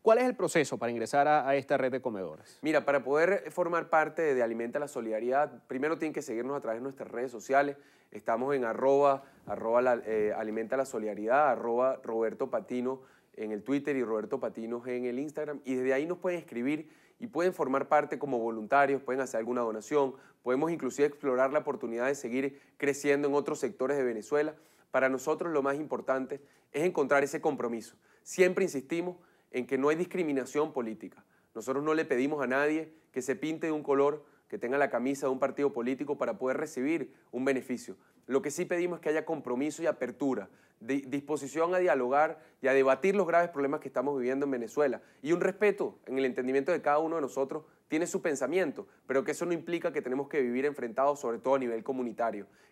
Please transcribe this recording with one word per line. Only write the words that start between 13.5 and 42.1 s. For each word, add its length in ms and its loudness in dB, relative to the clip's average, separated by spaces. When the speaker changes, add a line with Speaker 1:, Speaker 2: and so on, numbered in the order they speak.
Speaker 2:
el 100 -6
Twitter 340 -2
y 80 0
Roberto 360 -4
Patino 420 -6
G 100 -6
en 120 -4
el 140 -2
Instagram. 460 -6
Y 100 -4
desde 180 0
ahí 140 0
nos 120 -4
pueden 200 -2
escribir 500 -4
y 80 -10
pueden 260 0
formar 360 0
parte 300 2
como 200 -2
voluntarios, 640 2
pueden 180 -2
hacer 180 -2
alguna 220 -2
donación. 540 0
Podemos 280 0
inclusive 380 0
explorar 440 0
la 60 2
oportunidad 480 -2
de 80 0
seguir 460 -4
creciendo 500 2
en 60 0
otros 240 0
sectores 400 -2
de 60 2
Venezuela. 500 0
Para 160 4
nosotros 440 -2
lo 80 4
más 160 0
importante 640 -4
es 120 0
encontrar 400 4
ese 160 -4
compromiso. 560 -2
Siempre 420 4
insistimos 520 -4
en 160 -4
que 120 0
no 100 4
hay 80 4
discriminación 760 0
política. 520 -8
Nosotros 280 -4
no 120 2
le 100 2
pedimos 380 0
a 40 0
nadie 460 0
que 100 -4
se 120 -2
pinte 320 -4
de 60 0
un 100 -2
color, 420 2
que 120 -10
tenga 180 -2
la 140 2
camisa 360 -2
de 60 2
un 60 -2
partido 340 0
político 460 -4
para 200 -2
poder 200 -2
recibir 560 -4
un 140 -2
beneficio. 500 -2
Lo 160 2
que 80 -4
sí 160 -4
pedimos 320 -2
es 40 -16
que 60 -2
haya 160 0
compromiso 580 -4
y 40 0
apertura, 640 -2
di-, 200 -2
disposición 760 -2
a 40 4
dialogar 600 2